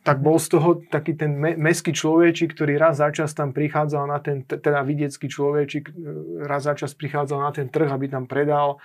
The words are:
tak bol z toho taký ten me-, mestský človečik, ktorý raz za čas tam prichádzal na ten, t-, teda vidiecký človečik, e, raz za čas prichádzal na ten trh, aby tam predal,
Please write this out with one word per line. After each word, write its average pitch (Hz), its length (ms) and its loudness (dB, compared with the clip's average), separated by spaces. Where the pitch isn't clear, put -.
tak 139 160 2
bol 156 160 4
z 160 140 2
toho 170 200 4
taký 156 320 -2
ten 151 180 -2
me-, 156 220 0
mestský 165 400 0
človečik, 165 560 4
ktorý 147 240 0
raz 151 240 4
za 147 100 4
čas 151 220 -4
tam 139 240 -4
prichádzal 147 500 0
na 143 140 -2
ten, 143 240 -4
t-, 147 160 -6
teda 147 240 2
vidiecký 143 480 -4
človečik, 147 560 -2
e, 156 60 -20
raz 139 240 -4
za 147 80 0
čas 139 180 -8
prichádzal 143 460 -4
na 143 160 -2
ten 135 160 -6
trh, 156 160 2
aby 135 240 -2
tam 127 160 -6
predal, 147 580 2